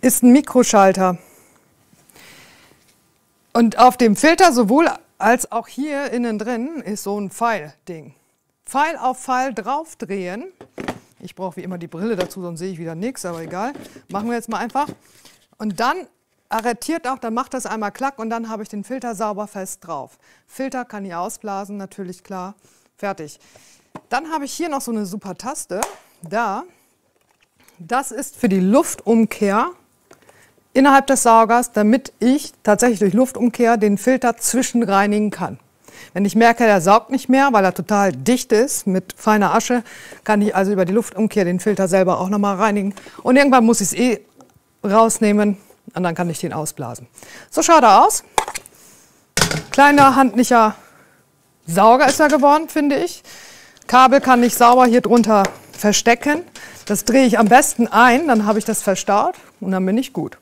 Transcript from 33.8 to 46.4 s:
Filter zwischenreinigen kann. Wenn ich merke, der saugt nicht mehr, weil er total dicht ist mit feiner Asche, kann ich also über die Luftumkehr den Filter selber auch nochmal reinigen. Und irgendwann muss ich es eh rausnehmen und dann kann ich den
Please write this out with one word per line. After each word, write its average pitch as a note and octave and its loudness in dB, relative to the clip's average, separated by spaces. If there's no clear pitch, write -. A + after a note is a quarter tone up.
Filter B3 0
zwischenreinigen G#3 -2
kann. B2+ -10
Wenn G3 0
ich G3 -2
merke, A#3 4
der G#3 4
saugt G3+ 4
nicht C4 -6
mehr, C4+ 4
weil G#3 4
er F3+ 2
total G3 -2
dicht D3 -2
ist A#3 0
mit F#3 -4
feiner G#3 0
Asche, A3+ -2
kann G#3+ 0
ich G#3 -2
also F#3+ 0
über F#3+ 0
die F3+ -4
Luftumkehr G#3+ -2
den F3 -2
Filter G3 -2
selber F3+ 2
auch F#3 -6
nochmal G3+ -2
reinigen. G3+ -2
Und B3+ 2
irgendwann C4 4
muss A3+ 2
ich F#3 -4
es - -8
eh A#3+ -2
rausnehmen G#3 2
und F#3 -6
dann E3+ -2
kann F3 -4
ich D#3+ -8
den - -8